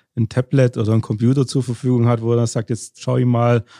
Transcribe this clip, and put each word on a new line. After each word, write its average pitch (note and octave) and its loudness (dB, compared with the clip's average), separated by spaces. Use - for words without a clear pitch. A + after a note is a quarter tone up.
ein A2+ -2
Tablet B2+ 0
oder A2 0
ein A2 2
Computer A#2+ 0
zur C3 -2
Verfügung B2 0
hat, A#2+ 0
wo A2+ -2
er A#2 2
dann A#2 2
sagt, A2+ -6
jetzt - -10
schau B2+ -2
ich B2+ 2
mal A#2+ 2